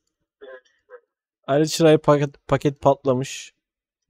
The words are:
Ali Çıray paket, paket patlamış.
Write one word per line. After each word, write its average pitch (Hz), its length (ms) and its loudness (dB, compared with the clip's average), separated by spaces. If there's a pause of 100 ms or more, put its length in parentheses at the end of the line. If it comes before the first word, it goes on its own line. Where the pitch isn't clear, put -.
(1500)
Ali 151 220 0
Çıray 156 300 2
paket, 147 500 -2
paket 139 320 -2
patlamış. 139 760 -2 (560)